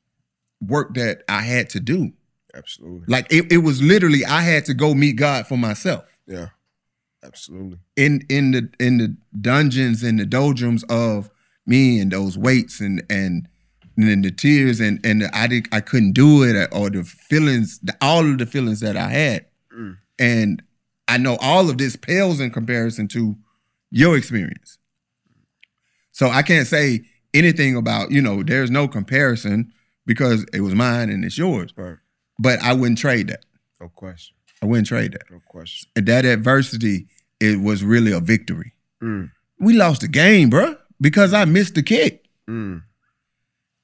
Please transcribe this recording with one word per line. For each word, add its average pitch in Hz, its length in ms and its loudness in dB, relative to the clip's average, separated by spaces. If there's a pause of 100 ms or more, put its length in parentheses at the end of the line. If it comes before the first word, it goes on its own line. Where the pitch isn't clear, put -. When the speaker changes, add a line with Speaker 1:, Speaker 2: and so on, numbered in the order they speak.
(600)
Speaker 1:
work 123 320 -4
that 120 340 -4
I 104 140 -4
had 120 300 -4
to 95 100 -8
do. 147 320 -4 (400)
Speaker 2:
Absolutely. 85 540 -20
Speaker 1:
Like, 127 260 -2
it, 170 180 2
it 170 60 6
was 147 240 2
literally, 160 420 4
I 151 180 0
had 165 240 0
to 143 80 -4
go 147 200 0
meet 139 240 2
God 135 300 -2
for 131 100 -4
myself. 113 480 -4 (220)
Speaker 2:
Yeah, 90 220 -14 (720)
absolutely. 90 560 -18 (160)
Speaker 1:
In, 143 340 0
in 139 220 0
the, 120 180 -4 (100)
in 123 180 0
the 110 180 -2 (240)
dungeons 123 640 0
and 113 160 0
the 98 60 -4
doldrums 123 640 -2
of 113 400 -4 (360)
me 123 340 4
and 98 120 0
those 95 260 -6
weights 120 440 -2
and, 98 280 -4
and, 95 380 -4 (480)
and 110 140 4
then 101 120 2
the 95 100 -2
tears 135 500 2
and, 104 240 0
and 107 160 2
the, 101 160 -6
I 117 100 0
didn't, 120 240 -4
I 110 80 -2
couldn't 107 320 2
do 139 320 8
it, 104 300 2
or 101 160 -2
the 92 160 -6
feelings, 143 760 -2
the, - 220 -8
all 156 280 2
of 135 80 0
the 123 80 -4
feelings 117 360 -4
that 104 160 -4
I 95 120 -6
had. 131 360 -2 (280)
Speaker 2:
Mm. 101 240 -16 (220)
Speaker 1:
And 113 440 0 (440)
I 123 100 2
know 127 220 0
all 160 300 4
of 127 80 -4
this 131 180 -2
pales 175 460 -2
in 120 100 -6
comparison 117 580 -4
to 110 280 -4 (540)
your 156 260 4
experience. - 600 -8 (1300)
So 131 180 0
I 135 140 2
can't 160 220 2
say 143 360 0 (320)
anything 156 420 2
about, 110 340 -4
you 143 120 2
know, 101 200 -2
there's 127 300 -2
no 143 160 0
comparison 113 840 -2 (320)
because 120 480 0
it 98 80 -4
was 98 120 -2
mine 120 360 0
and 95 160 -6
it's 90 120 -10
yours. 147 380 -4
Speaker 2:
Right. 90 220 -16 (420)
Speaker 1:
But 123 220 0
I 123 120 0
wouldn't 120 260 0
trade 123 280 -2
that. - 160 -12 (380)
Speaker 2:
No 85 80 -18
question. - 440 -20 (280)
Speaker 1:
I 101 40 -4
wouldn't 110 220 0
trade - 240 -4
that. - 180 -18
Speaker 2:
No 87 160 -20
question. - 520 -20
Speaker 1:
And 98 80 0
that 123 180 4
adversity, 117 840 0 (340)
it 107 180 2
was 101 240 -2
really 110 300 2
a 85 80 -2
victory. 87 500 -2 (320)
Speaker 2:
Mm. 104 280 -8 (280)
Speaker 1:
We 220 140 6
lost 175 280 4
the 165 60 -6
game, 165 420 6
bruh, 226 280 2 (240)
because 180 320 4
I 208 100 2
missed 175 320 2
the 151 80 0
kick. - 400 0 (260)
Speaker 2:
Mm. 101 340 -8 (1000)